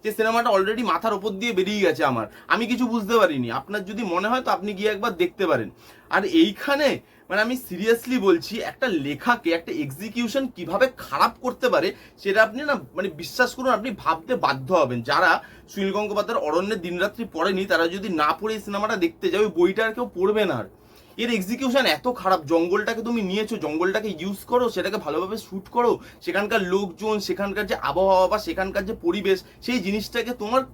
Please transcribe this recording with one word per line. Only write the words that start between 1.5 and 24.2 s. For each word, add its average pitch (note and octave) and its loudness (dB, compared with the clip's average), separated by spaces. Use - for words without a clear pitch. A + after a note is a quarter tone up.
বেরিয়ে G3 0
গেছে D#3+ 4
আমার, A#2+ 2
আমি G#3 2
কিছু A#3+ 0
বুঝতে A3+ 2
পারিনি। C#3+ 4
আপনার G3 -4
যদি G#3+ -8
মনে G3+ -2
হয় B3+ 0
তো B3+ -4
আপনি G3 -2
গিয়ে G3+ -2
একবার G3+ -4
দেখতে F3+ 0
পারেন। A#2+ 0
আর F#3+ 2
এইখানে G3+ 2
মানে G3+ 0
আমি B3 0
seriously A3+ 0
বলছি, F#3+ 2
একটা - -4
লেখাকে E3+ 0
একটা E3 -2
এক্সিকিউশন G#3 -4
কিভাবে F#3+ 0
খারাপ F#3+ 0
করতে B3+ -4
পারে E3+ 2
সেটা G3+ 2
আপনি A3 0
না D4 0
মানে F#3 -4
বিশ্বাস E3+ -2
করুন C4 -2
আপনি A3+ 0
ভাবতে E3 -2
বাধ্য C3+ 0
হবেন। B2+ 2
যারা D#3 4
সুনীল G3 -4
গঙ্গোপাধ্যায়ের G#3 -2
অরণ্যের F3+ 0
দিনরাত্রি F3+ -4
পড়েনি, F#3 0
তারা E3+ 2
যদি G3 -4
না D#3 2
পড়ে A3 -2
এই G#3 -6
সিনেমাটা G3+ -2
দেখতে F3 0
যায়, G3+ 4
ওই G#3 0
বইটা F#3+ 4
আর A3 -2
কেউ A#3+ -4
পড়বে G#3 2
না। E3 0
আর G#2+ -4
এর A#3 -2
এক্সিকিউশন A#3+ 0
এত D#3 0
খারাপ, F#3 2
জঙ্গলটাকে G3 2
তুমি A3+ 0
নিয়েছো, G#3 -2
জঙ্গলটাকে F#3 0
ইউজ F#3 -6